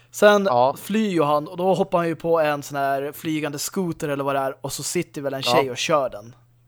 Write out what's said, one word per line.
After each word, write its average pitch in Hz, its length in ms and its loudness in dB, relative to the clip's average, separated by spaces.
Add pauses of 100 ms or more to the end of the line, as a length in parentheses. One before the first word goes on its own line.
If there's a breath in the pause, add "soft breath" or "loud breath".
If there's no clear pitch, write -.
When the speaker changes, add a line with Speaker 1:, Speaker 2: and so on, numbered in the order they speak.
(100)
Speaker 1:
Sen 208 360 4
Speaker 2:
Ja. 127 320 4
Speaker 1:
flyr 214 320 -2
ju 165 120 2
han 147 260 0
och - 80 -16
då 185 180 2
hoppar 185 240 0
han 170 100 0
ju 160 80 -2
på 165 240 2
en 147 220 0
sån 143 160 -12
här 139 340 0
flygande 151 460 -6
scooter 165 500 -4
eller 139 160 -2
vad 139 100 0
det 139 60 0
är 135 200 -2
och 135 120 -8
så 147 100 -8
sitter - 400 -4
väl 135 120 -4
en 135 100 -6
Speaker 2:
Ja. 123 120 2
Speaker 1:
tjej 135 140 2
och 120 60 -8
kör 143 340 0
den. 107 240 -14 (340)